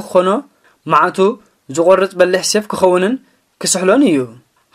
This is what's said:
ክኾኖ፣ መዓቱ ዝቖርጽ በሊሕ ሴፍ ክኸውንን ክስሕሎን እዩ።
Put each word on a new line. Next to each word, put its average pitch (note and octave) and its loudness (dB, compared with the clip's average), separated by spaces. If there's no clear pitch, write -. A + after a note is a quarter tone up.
ክኾኖ፣ F#3 0
መዓቱ E3 0
ዝቖርጽ F#3 2
በሊሕ F3+ 0
ሴፍ G#3+ -2
ክኸውንን F#3 0
ክስሕሎን F#3+ 0
እዩ። F3 2